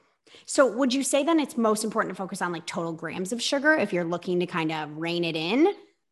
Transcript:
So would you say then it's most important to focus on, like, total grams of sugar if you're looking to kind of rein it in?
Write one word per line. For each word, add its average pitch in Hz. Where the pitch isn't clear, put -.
So 277
would 233
you 269
say 277
then 330
it's -
most 214
important 196
to -
focus 190
on, 175
like, 165
total 170
grams 175
of 233
sugar 285
if 202
you're 175
looking 175
to 175
kind 160
of 151
rein 170
it 165
in? 208